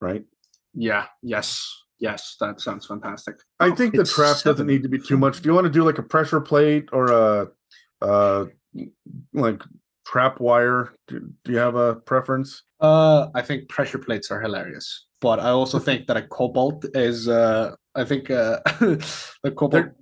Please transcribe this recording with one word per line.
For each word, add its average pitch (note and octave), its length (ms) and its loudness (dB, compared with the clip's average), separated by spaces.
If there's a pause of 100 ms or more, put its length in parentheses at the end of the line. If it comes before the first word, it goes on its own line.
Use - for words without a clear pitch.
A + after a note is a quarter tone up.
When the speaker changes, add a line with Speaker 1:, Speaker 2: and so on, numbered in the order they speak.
Speaker 1:
right? F#2+ 240 -6 (500)
Speaker 2:
Yeah, A2 320 -2 (160)
yes, - 480 -6 (280)
yes, G#2 420 -8
that G#2 200 -6
sounds G#2 260 -10
fantastic. G#2 500 -12 (240)
Speaker 1:
I F3 80 4
Speaker 2:
Oh, F3 60 0
Speaker 1:
think A#3 200 -2
the G#3+ 60 4
Speaker 2:
it's - 140 0
Speaker 1:
trap D3 220 4
doesn't D3 200 2
Speaker 2:
seven. C#3+ 100 -2
Speaker 1:
need C#3 180 2
to C3+ 40 -4
be C3 100 -2
too C3+ 200 0
much. C3+ 240 2
Do D3 80 0
you E3 40 6
wanna F3+ 160 4
do, D#3+ 140 2
like, D#3 140 2
a B2+ 40 -8
pressure D#3 380 0
plate D3+ 520 2
or B2+ 200 2
a, G#2+ 360 4 (520)
uh, G2+ 460 2 (880)
like, A2+ 280 -2 (440)
trap B2+ 340 -2
wire? A#2+ 540 2 (120)
Do, - 260 -14 (120)
do B2 80 -8
you A#2 60 0
have A#2+ 180 0
a A#2+ 200 0
preference? C3 640 -4 (180)
Speaker 2:
Uh, D#3 540 6
I B2 80 -4
think C3+ 260 -8
pressure C3+ 300 -4
plates A2+ 320 -6
are G2+ 100 -6
hilarious, F#2 680 -8 (140)
but A2+ 200 2
I A2+ 100 0
also C3 300 2
think C3 260 -2
that - 100 0
a A2+ 60 -2
kobold C3 720 -2
is, A#2 340 0
uh, A2+ 460 2 (220)
I A#2+ 80 -2
think, C3+ 260 -4
uh, A2+ 340 0
<laughs> - 160 0 (640)
the C#3 140 -2
kobold, B2+ 460 0